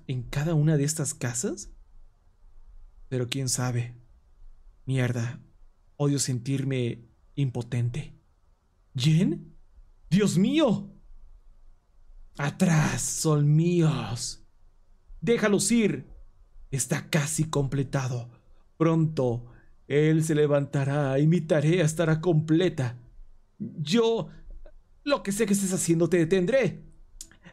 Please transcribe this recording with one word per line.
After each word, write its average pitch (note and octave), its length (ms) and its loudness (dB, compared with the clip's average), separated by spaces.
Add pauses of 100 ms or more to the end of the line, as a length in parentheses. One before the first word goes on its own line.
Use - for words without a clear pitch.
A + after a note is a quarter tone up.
en B2+ 160 -6
cada D3+ 320 -4
una D3+ 220 4
de C#3 80 2
estas C#3 300 -4
casas? F#3+ 560 -6 (1400)
Pero B2 200 -4
quién C3+ 200 -6
sabe. B2 480 -4 (880)
Mierda. B2 560 -4 (560)
Odio C#3+ 220 0
sentirme B2+ 920 -4 (260)
impotente. B2 800 -4 (840)
¿Jen? D#3+ 540 2 (600)
¡Dios F3+ 280 4
mío! B3+ 520 2 (1500)
¡Atrás, C#3+ 640 2
son D3+ 540 2
míos! D#3 880 0 (800)
¡Déjalos G#3+ 500 2
ir! G3 400 0 (600)
Está C#3 380 -4
casi D3+ 340 0
completado. C3+ 840 -4 (480)
Pronto, D#3 720 0 (400)
él D#3 380 2
se D#3+ 100 0
levantará C#3+ 840 0
y D3+ 80 4
mi F3 120 4
tarea D#3+ 440 2
estará D#3 360 2
completa. D#3+ 800 0 (600)
Yo, G#3 720 0 (720)
lo C#4+ 180 0
que G3 80 -6
sea G#3 160 0
que G3+ 60 2
estés G3 200 0
haciendo, E3 360 2
te F3+ 80 2
detendré. F#3 640 2 (720)